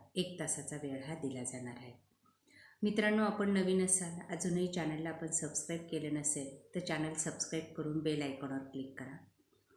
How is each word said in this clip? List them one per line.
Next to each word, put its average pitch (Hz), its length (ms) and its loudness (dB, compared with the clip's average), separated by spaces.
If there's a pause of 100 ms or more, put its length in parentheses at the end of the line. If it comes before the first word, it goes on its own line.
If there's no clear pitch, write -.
(160)
एक - 240 -2
तासाचा 147 360 -2
वेळ 135 280 -4
हा 156 120 -4
दिला 127 280 -4
जाणार 123 340 -6
आहे. 123 160 -14 (920)
मित्रांनो, 214 400 6
आपण 202 260 4
नवीन 185 360 6
असाल, 175 500 0
अजूनही 175 380 2
चॅनलला 156 360 0
आपण 156 220 -4
सबस्क्राईब 165 600 -2
केलं 151 280 0
नसेल, - 560 -4
तर 180 40 2
चॅनल 160 340 0
सबस्क्राईब 160 600 -2
करून 151 260 0
बेल 151 220 2
आयकॉनवर 135 360 -2
क्लिक 135 420 -6
करा, 131 180 -10 (580)